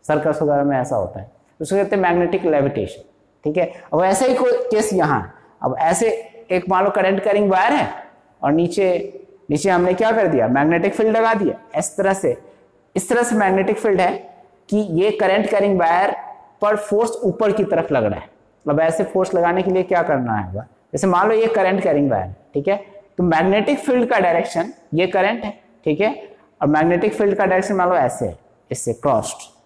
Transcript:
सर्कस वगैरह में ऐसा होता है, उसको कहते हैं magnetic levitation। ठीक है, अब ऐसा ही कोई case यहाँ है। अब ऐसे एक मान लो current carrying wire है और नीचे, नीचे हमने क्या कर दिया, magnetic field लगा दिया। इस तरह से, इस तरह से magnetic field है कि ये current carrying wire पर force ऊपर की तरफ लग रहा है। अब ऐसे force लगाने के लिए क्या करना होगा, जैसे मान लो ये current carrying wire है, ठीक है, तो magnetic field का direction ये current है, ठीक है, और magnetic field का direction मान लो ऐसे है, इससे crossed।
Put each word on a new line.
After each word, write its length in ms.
सर्कस 380
वगैरह 220
में 140
ऐसा 180
होता 240
है, 100
उसको 160
कहते 200
हैं 60
magnetic 420
levitation। 580
ठीक 120
है, 140
अब 100
ऐसा 240
ही 80
कोई 180
case 220
यहाँ 280
है। 120
अब 180
ऐसे 280
एक 180
मान 160
लो 60
current 340
carrying 260
wire 220
है 160
और 100
नीचे, 360
नीचे 200
हमने 240
क्या 180
कर 160
दिया, 200
magnetic 460
field 220
लगा 180
दिया। 440
इस 180
तरह 180
से, 220
इस 120
तरह 140
से 140
magnetic 420
field 220
है 160
कि 80
ये 180
current 400
carrying 300
wire 340
पर 140
force 340
ऊपर 280
की 120
तरफ 280
लग 120
रहा 160
है। 100
अब 140
ऐसे 240
force 300
लगाने 280
के 80
लिए 120
क्या 200
करना 380
होगा, 220
जैसे 140
मान 220
लो 60
ये 120
current 360
carrying 280
wire 140
है, 120
ठीक 140
है, 80
तो 60
magnetic 540
field 320
का 80
direction 540
ये 120
current 380
है, 60
ठीक 160
है, 140
और 60
magnetic 460
field 220
का 100
direction 280
मान 140
लो 80
ऐसे 300
है, 120
इससे 240
crossed। 540